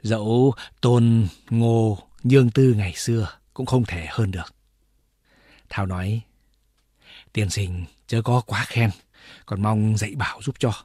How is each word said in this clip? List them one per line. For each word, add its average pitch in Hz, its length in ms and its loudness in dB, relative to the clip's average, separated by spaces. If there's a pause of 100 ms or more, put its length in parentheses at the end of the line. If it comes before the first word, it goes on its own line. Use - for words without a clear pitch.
Dẫu 113 520 2 (260)
Tôn, 117 480 4 (220)
Ngô, 113 480 2 (240)
Nhương 127 280 4
Tư 131 240 4
ngày 95 200 -2
xưa 113 440 -4 (160)
cũng 127 120 -8
không 127 180 0
thể 85 260 -8
hơn 104 200 -2
được." 90 240 -10 (1120)
Thao 98 180 -4
nói: 95 340 -4 (1120)
"Tiên 101 180 -2
sinh 90 340 -6 (220)
chớ 117 160 -2
có 123 180 0
quá 107 280 -4
khen, 117 220 0 (560)
còn 98 160 -6
mong 107 340 0
dạy 101 180 -4
bảo - 280 -6
giúp - 160 -8
cho." 117 140 -2 (120)